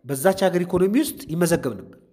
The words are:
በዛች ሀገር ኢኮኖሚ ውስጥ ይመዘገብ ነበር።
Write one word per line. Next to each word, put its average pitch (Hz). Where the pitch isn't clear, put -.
በዛች 143
ሀገር 180
ኢኮኖሚ 185
ውስጥ -
ይመዘገብ 156
ነበር። -